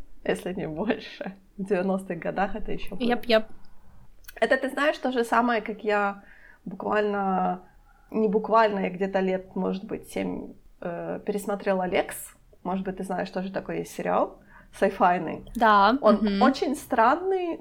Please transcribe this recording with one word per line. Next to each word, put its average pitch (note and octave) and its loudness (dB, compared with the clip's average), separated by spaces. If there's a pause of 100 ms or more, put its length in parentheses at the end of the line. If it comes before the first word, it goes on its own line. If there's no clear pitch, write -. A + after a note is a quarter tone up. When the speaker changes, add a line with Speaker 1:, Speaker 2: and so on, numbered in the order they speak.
Speaker 1:
<laughs> - -14
если D#3+ -2
не D#3+ -6
больше. F#3+ -4 (240)
В G3+ -6
девяностых F#3+ 0
годах F#3 -2
это G#3 -4
еще - -2
было. A#3+ 0
Speaker 2:
Яп-яп. A#3 4 (960)
Speaker 1:
Это, A#3 4
ты C4 -2
знаешь, C#4 0
то C4 -4
же A#3+ 0
самое, A#3 2
как G#3+ -8
я G3+ 0 (420)
буквально, G3 0 (520)
не A3 2
буквально, G#3+ 4
я F#3 0
где-то F#3+ -2
лет, F#3 -2
может F#3+ -2
быть, - -10
семь, - -6 (280)
э, E3+ -8
пересмотрела G3 -2
«Лекс». - -2 (480)
Может F#3+ -2
быть, F#3+ -6
ты F#3+ -6
знаешь, F#3 -4
тоже F#3+ -6
такой E3+ -6
есть E3+ -8
сериал F#3 0 (400)
сайфайный. F3+ 2 (120)
Speaker 2:
Да, G#3+ 6
Speaker 1:
Он G#3+ 6
Speaker 2:
мгм. G3+ 2
Speaker 1:
очень C#4 2
странный, E4+ 2